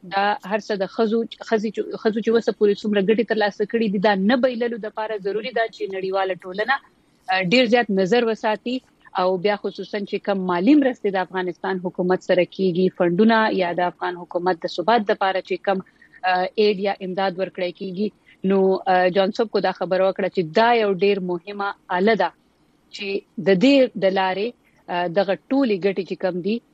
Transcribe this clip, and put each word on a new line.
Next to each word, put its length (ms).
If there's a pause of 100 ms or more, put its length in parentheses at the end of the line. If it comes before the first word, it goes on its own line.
(160)
دا 80 (280)
هر 160
څه 120
د 60 (100)
ښځو، 240 (300)
ښځې 260
چې، 60 (220)
ښځو 200
چې 80
اوسه 260
پورې 240
څومره 280
ګټې 240
ترلاسه 320
کړي 260
دي، 160
دا 80
نه 200 (120)
بایللو 400
دپاره 400
ضروري 320
ده 80
چې 160 (120)
نړیواله 380 (100)
ټولنه، 320 (560)
آه، 200
ډیر 240
زیات 260
نظر 300
وساتي 480 (420)
او 160
بیا 260
خصوصاً 360
چې 180 (100)
کم 120 (100)
مالي 280
مرستې 360
د 120
افغانستان 580
حکومت 460
سره 140 (120)
کیږي، 320 (100)
فنډونه 400 (220)
یا 100 (100)
د 20 (100)
افغان 300
حکومت 420
د 120
ثبات 360
دپاره 380
چې 60 (120)
کم، 160 (460)
آه، 260
اید 320
یا 60 (140)
امداد 340
ورکړی 380
کیږي، 300 (420)
نو، 80 (360)
آه، 120 (120)
جان 200
ساپکو 300
دا 100
خبره 300
وکړه 260
چې 60 (180)
دا 100 (120)
یو 100 (140)
ډیر 260
مهمه 380 (300)
آله 160 (100)
ده 40 (680)
چې 120 (300)
د 120 (140)
دې 120 (300)
د 0 (140)
لارې، 280 (420)
آه، 180
دغه 260 (160)
ټولې 260 (100)
ګټې 240
چې 60 (120)
کم 220
دي 100 (140)